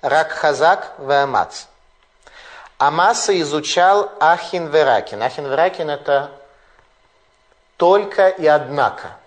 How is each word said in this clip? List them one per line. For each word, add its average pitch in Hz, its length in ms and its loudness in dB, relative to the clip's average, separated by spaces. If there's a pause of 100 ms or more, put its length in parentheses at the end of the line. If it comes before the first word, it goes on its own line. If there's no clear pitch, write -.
рак 151 300 0
хазак 156 640 0
веамац". 139 640 -2 (1120)
Амаса 180 600 2
изучал 175 720 0 (100)
ахин 170 480 0
веракин. 131 540 2
Ахин 131 240 -6
веракин — 160 440 -2
это 143 400 -2 (1500)
"только" 196 520 2
и 185 180 -2
"однако". 143 720 -2 (100)